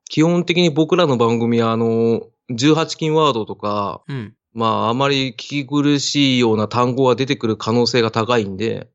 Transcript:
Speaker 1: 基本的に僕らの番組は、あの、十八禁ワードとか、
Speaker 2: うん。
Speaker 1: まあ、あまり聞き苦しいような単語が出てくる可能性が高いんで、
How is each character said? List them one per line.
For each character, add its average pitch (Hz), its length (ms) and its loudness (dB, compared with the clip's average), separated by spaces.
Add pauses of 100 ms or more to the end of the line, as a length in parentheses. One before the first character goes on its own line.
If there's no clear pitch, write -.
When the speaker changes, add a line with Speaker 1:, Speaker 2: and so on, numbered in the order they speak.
Speaker 1:
基 147 140 0
本 175 220 0
的 175 160 0
に 175 80 4
僕 156 260 2
ら 180 120 4
の 127 100 0
番 117 220 2
組 117 220 0
は、 113 100 2
あ 113 60 0
の、 113 460 0 (300)
十 143 220 2
八 160 200 -2
禁 156 200 -4
ワ 156 140 4
ー 135 40 0
ド 110 120 -4
と 98 100 -12
か、 101 520 -4
Speaker 2:
う 143 60 -10
ん。 113 220 -12 (180)
Speaker 1:
ま 113 140 -2
あ、 107 220 0
あ 117 40 0
ま 139 160 0
り 135 220 -2
聞 113 40 -18
き 143 300 -8
苦 143 340 0
し 135 380 0
い - 20 2
よ 117 140 4
う 107 40 0
な 107 100 0
単 123 280 0
語 135 100 2
が 123 100 4
出 131 100 -2
て 131 100 -2
く - 120 -6
る 107 100 0
可 - 140 -4
能 120 160 2
性 120 140 0
が 113 100 0
高 117 260 0
い 107 80 0
ん 98 120 -10
で、 107 380 -6